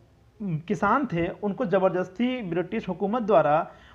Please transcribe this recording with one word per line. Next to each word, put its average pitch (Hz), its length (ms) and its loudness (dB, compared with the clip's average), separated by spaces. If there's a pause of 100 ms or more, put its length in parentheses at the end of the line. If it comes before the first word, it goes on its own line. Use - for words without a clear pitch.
(420)
किसान 202 640 0
थे, 170 220 -2
उनको 208 380 -4
ज़बरदस्ती 185 760 0
ब्रिटिश 180 460 -4
हुकूमत 202 340 -2
द्वारा 165 480 4 (240)